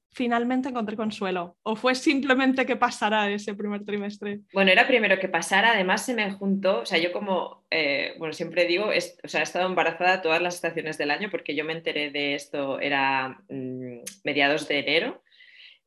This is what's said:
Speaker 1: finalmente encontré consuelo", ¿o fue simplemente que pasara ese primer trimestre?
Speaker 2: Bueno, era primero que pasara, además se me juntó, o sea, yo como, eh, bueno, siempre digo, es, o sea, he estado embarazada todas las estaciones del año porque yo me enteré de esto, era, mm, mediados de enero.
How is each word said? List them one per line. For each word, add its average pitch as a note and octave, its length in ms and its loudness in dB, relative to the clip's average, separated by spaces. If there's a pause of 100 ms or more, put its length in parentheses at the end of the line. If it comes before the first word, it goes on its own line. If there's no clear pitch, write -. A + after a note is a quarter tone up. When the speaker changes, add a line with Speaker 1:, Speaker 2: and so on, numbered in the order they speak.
(120)
Speaker 1:
finalmente B3 560 0
encontré A3+ 280 -4
consuelo", F#3+ 680 -4
¿o A3 100 -2
fue B3+ 220 0
simplemente C4+ 680 2
que B3 120 -2
pasara G#3+ 520 0
ese G3+ 260 -4
primer G#3 300 -6
trimestre? G#3 580 -6 (100)
Speaker 2:
Bueno, G3 180 6
era A3 160 8
primero G#3+ 320 4
que F#3+ 100 -2
pasara, G3 440 4
además G3+ 340 2
se B3+ 80 -2
me G#3+ 160 -2
juntó, G3 520 0
o A3 40 -10
sea, F3+ 120 2
yo F3 140 0
como, G3 600 -4
eh, C#3+ 480 0
bueno, D#3+ 120 -6
siempre E3+ 340 0
digo, F#3 260 2
es, - 320 -2
o - 40 -12
sea, D#3+ 120 0
he - 20 2
estado F3+ 240 0
embarazada F3+ 560 2
todas E3 180 2
las F3 140 -2
estaciones D#3+ 420 -4
del D3 140 -2
año F3 220 -2
porque D#3 240 -6
yo D3+ 80 -2
me D#3+ 80 -4
enteré D3+ 400 -4
de C#3+ 240 -2
esto, C#3 420 -4
era, C3+ 720 0
mm, B2+ 540 -10 (200)
mediados C#3+ 460 2
de D3 100 0
enero. E3 460 -2 (640)